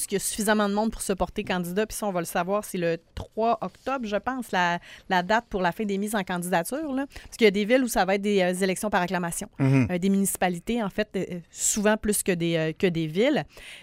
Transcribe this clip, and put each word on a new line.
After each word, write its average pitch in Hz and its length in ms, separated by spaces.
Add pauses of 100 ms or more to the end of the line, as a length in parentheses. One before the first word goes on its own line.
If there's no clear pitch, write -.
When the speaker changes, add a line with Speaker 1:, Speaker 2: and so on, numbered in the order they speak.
(100)
Speaker 1:
il 208 40
y - 20
a - 20
suffisamment 214 520
de 196 40
monde 220 160
pour - 120
se - 100
porter 185 320
candidat, 180 400
puis 214 100
ça, - 120
on 202 60
va 180 80
le 165 60
savoir, 196 380
c'est - 140
le 170 180 (180)
trois - 460
octobre, 247 460
je 202 100
pense, 247 360
la, 175 260 (320)
la 185 120
date 220 280
pour 196 100
la 180 120
fin 220 120
des 202 140
mises 208 160
en 202 100
candidature, 185 680
là. 269 100 (200)
Parce - 120
qu'il - 80
y 214 40
a - 20
des 202 160
villes 254 180
où 240 40
ça 208 180
va 190 80
être 208 80
des, 202 180
euh, 180 140
élections 185 340
par 208 140
acclamation, 180 560
Speaker 2:
Mhm. 135 320
Speaker 1:
euh, 180 80
des 185 100
municipalités, 196 720
en 202 60
fait, 208 260
euh, 180 260 (100)
souvent 214 480
plus - 240
que 196 100
des, 170 240
euh, 160 160
que 175 140
des 165 200
villes. 190 380 (380)